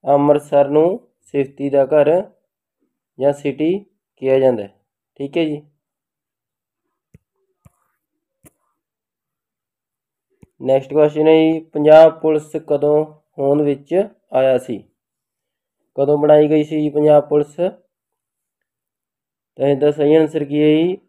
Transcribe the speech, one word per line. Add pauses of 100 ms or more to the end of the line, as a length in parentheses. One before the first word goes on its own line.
ਅੰਮ੍ਰਿਤਸਰ
ਨੂੰ (340)
ਸਿਫਤੀ
ਦਾ
ਘਰ (1080)
ਜਾਂ
ਸਿਟੀ (440)
ਕਿਹਾ
ਜਾਂਦਾ
ਹੈ। (460)
ਠੀਕ
ਹੈ
ਜੀ, (4000)
ਨੈਕਸਟ
ਕੁਐਸਚਨ
ਹੈ
ਜੀ,
ਪੰਜਾਬ
ਪੁਲਿਸ (180)
ਕਦੋਂ (340)
ਹੋਂਦ
ਵਿੱਚ (400)
ਆਇਆ
ਸੀ? (1160)
ਕਦੋਂ
ਬਣਾਈ
ਗਈ
ਸੀ
ਜੀ
ਪੰਜਾਬ
ਪੁਲਿਸ? (2000)
ਤਾਂ
ਇਸਦਾ
ਸਹੀ
ਆਨਸਰ
ਕੀ
ਹੈ
ਜੀ? (120)